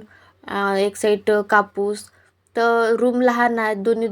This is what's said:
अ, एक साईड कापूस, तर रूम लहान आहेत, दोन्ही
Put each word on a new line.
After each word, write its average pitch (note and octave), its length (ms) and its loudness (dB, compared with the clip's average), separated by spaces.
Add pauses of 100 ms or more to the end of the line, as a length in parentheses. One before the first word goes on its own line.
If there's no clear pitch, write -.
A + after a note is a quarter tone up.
(480)
अ, G3+ 280 -2
एक G3+ 200 -2
साईड G#3 360 0
कापूस, G#3 720 0 (520)
तर A#3 440 2
रूम B3 220 0
लहान A#3+ 380 2
आहेत, G#3+ 180 -2
दोन्ही A3+ 340 -2